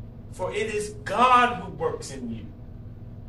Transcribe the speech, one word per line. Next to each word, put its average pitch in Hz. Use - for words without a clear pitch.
"For 185
it 214
is -
God 240
who -
works -
in 123
you, 113